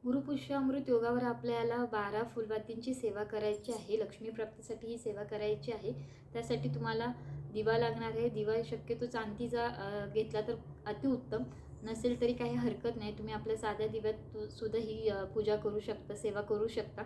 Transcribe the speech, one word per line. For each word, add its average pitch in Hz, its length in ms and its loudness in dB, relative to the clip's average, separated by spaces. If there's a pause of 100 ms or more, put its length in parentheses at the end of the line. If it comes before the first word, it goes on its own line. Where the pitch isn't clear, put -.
गुरुपुष्यामृत 269 840 2
योगावर 240 340 6
आपल्याला 233 600 2
बारा 214 380 0
फुलवातींची 226 720 -2
सेवा 208 300 0
करायची 208 480 0
आहे. 208 280 0
लक्ष्मी 220 300 -4
प्राप्तीसाठी 220 560 -8
ही 233 120 -4
सेवा 208 240 -4
करायची 214 500 -2
आहे. 208 200 -4 (400)
त्यासाठी 233 360 0
तुम्हाला 226 440 0 (400)
दिवा 220 260 4
लागणार 226 320 2
आहे. 226 180 4
दिवा 214 260 2 (100)
शक्यतो 233 420 -2
चांदीचा, 233 600 0
अ, 202 480 -2
घेतला 214 260 2
तर 220 140 0 (320)
अतिउत्तम, 233 560 2 (400)
नसेल 226 380 0
तरी 240 120 6
काही 240 220 0
हरकत 233 420 2
नाही. 208 220 -4
तुम्ही 214 160 -4
आपल्या 220 220 0
साध्या 214 300 0
दिव्यात 214 280 0
तु-, 214 340 -8
सुद्धा 220 300 -2
ही, 220 300 0
अ, 196 160 2
पूजा 214 320 4
करू 208 240 2
शकता, 208 340 -4
सेवा 208 260 0
करू 214 280 2
शकता. 214 380 -4